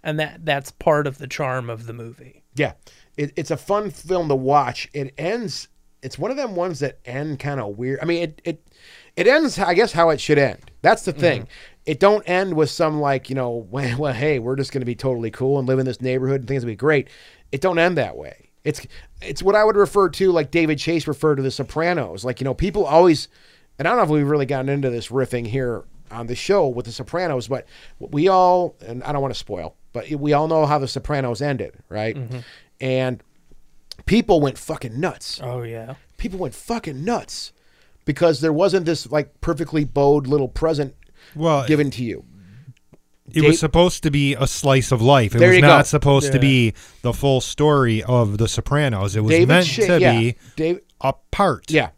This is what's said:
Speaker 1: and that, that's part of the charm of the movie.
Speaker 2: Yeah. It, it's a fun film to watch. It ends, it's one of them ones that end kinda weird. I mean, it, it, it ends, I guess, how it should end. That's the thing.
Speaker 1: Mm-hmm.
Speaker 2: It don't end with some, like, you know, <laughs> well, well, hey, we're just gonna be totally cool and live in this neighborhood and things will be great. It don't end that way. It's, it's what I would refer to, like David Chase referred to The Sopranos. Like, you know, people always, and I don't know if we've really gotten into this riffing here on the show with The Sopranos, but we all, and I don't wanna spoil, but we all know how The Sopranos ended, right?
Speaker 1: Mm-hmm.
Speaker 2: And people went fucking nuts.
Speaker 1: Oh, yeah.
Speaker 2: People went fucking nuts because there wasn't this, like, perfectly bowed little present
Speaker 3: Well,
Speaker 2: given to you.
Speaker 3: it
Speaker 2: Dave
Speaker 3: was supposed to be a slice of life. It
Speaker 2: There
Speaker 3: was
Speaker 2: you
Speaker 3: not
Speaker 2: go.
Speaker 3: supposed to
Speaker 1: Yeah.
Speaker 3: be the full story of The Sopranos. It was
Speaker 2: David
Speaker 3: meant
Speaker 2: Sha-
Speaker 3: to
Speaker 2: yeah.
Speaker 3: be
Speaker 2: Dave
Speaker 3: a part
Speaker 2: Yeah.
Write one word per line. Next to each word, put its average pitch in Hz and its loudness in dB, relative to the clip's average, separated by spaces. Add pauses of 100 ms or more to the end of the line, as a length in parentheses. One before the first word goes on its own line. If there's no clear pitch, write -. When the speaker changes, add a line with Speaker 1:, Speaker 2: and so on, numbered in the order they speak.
Speaker 1:
and 156 -6
that, 156 -8
that's 139 -2
part 147 0
of 135 -8
the 135 -14
charm 127 -6
of 113 -12
the 113 -14
movie. 120 -18 (120)
Speaker 2:
Yeah. 131 -2 (440)
It, 147 -6
it's 160 -8
a 156 -4
fun 202 -4
film 165 -4
to 139 2
watch. 131 0
It 139 -8
ends, 190 -6 (360)
it's 131 -14
one 185 -4
of 269 -6
them 247 -6
ones 175 -4
that 139 -6
end 139 -8
kinda 139 -8
weird. 123 -6
I 151 -8
mean, 170 -2
it, 156 -10
it, 160 -10 (480)
it 180 2
ends, 277 2
I 180 0
guess, 208 4
how 165 4
it 147 -2
should 151 4
end. 135 2 (240)
That's 214 4
the 180 -4
thing. 143 0
Speaker 1:
Mm-hmm. 110 -16 (360)
Speaker 2:
It 131 -4
don't 208 4
end 185 0
with 156 0
some, 156 -2
like, 139 -2
you 131 -4
know, 120 -4
<laughs> 90 -18
well, 127 -4
well, 143 -4
hey, 143 -2
we're 123 -4
just 135 -4
gonna 131 -4
be 120 -4
totally 117 -4
cool 135 -2
and 131 -2
live 131 2
in 131 -2
this 123 -6
neighborhood 131 -2
and 113 -14
things 135 -4
will 120 -6
be 104 -8
great. 139 0 (440)
It 139 -6
don't 180 0
end 175 2
that 98 -4
way. 67 -18 (140)
It's, - -6 (360)
it's - -10
what 196 2
I 214 6
would 214 4
refer 196 4
to, 185 0
like 156 0
David 160 2
Chase 160 -2
referred 151 0
to 135 -4
The 135 -2
Sopranos. 139 -4
Like, 123 -6
you 131 -4
know, 131 -2
people 196 -2
always, 160 4 (500)
and 143 -2
I 190 2
don't 247 2
know 226 4
if 156 0
we've 147 0
really 147 0
gotten 135 -4
into 139 -2
this 117 -8
riffing 120 -4
here 120 -6 (260)
on 117 -12
the 120 -8
show 185 0
with 120 -6
The 117 -14
Sopranos, 135 -6
but 123 -6 (340)
we 151 0
all, 180 4 (100)
and 120 -12
I - -8
don't 143 -2
wanna 131 -4
spoil, 85 -10 (180)
but 117 -10
we 147 0
all 151 2
know 160 2
how 147 2
The 135 -2
Sopranos 131 -6
ended, 131 -4 (160)
right? 107 -6
Speaker 1:
Mm-hmm. 127 -10 (420)
Speaker 2:
And 131 -2 (840)
people 214 4
went 135 -2
fucking 127 -10
nuts. - -8
Speaker 1:
Oh, 123 -8
yeah. 113 -14 (220)
Speaker 2:
People 185 -8
went 180 -6
fucking 156 -8
nuts - -6 (520)
because 151 2
there 160 2
wasn't 175 2
this, 156 -2
like, 151 -2
perfectly 156 -2
bowed 143 2
little 139 0
present 147 -2 (420)
Speaker 3:
Well, 151 0
Speaker 2:
given 147 2
to 123 -8
you. 107 -8 (1040)
Speaker 3:
it 117 -20
Speaker 2:
Dave - 4
Speaker 3:
was 160 6
supposed 170 2
to 156 0
be 139 2
a 127 -2
slice 135 2
of 120 2
life. 120 4
It 117 2
Speaker 2:
There - 8
Speaker 3:
was 185 8
Speaker 2:
you 175 8
Speaker 3:
not 151 10
Speaker 2:
go. 143 4
Speaker 3:
supposed 143 2
to 135 2
Speaker 1:
Yeah. 131 4
Speaker 3:
be 131 4 (280)
the 120 -2
full 135 2
story 131 2
of 117 2
The 113 0
Sopranos. 110 -2
It 110 0
was 107 2
Speaker 2:
David 170 6
Speaker 3:
meant 180 6
Speaker 2:
Sha- 220 0
Speaker 3:
to 180 4
Speaker 2:
yeah. 175 6
Speaker 3:
be 117 0 (200)
Speaker 2:
Dave 165 -2 (220)
Speaker 3:
a 135 0 (180)
part 180 0
Speaker 2:
Yeah. 151 0